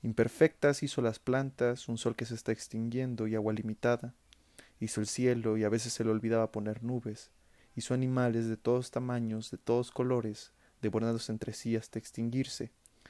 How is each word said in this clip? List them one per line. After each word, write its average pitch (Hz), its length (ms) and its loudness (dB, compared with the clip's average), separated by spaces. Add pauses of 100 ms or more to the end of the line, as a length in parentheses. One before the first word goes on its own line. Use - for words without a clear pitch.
Imperfectas 139 800 4
hizo 139 180 -2
las 113 160 0
plantas, 127 680 0
un 117 100 -2
sol 117 160 0
que - 100 -6
se 113 120 -8
está 113 160 -2
extinguiendo 113 720 -4
y 110 80 -2
agua 107 180 0
limitada. 110 600 0 (640)
Hizo 110 220 -4
el 107 80 -2
cielo 117 480 2
y 110 80 2
a 104 40 4
veces 113 240 0
se - 120 -2
le 113 80 4
olvidaba 113 400 2
poner 110 320 -4
nubes. 117 480 -6 (420)
Hizo 123 200 -2
animales 127 520 2
de 113 100 0
todos 123 360 0
tamaños, 117 580 -2
de - 80 -8
todos 120 320 2
colores, 120 640 -2 (280)
devorándose 113 520 0
entre 110 200 -4
sí 117 220 -2
hasta 110 240 -2
extinguirse. 117 720 -4 (400)